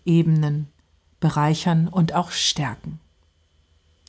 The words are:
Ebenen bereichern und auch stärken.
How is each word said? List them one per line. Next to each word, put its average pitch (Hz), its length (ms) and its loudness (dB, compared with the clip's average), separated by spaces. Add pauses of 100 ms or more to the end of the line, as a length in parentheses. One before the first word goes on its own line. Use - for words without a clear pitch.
Ebenen 156 640 2 (500)
bereichern 160 680 0
und 165 260 0
auch 175 160 -2
stärken. 151 680 -6 (1080)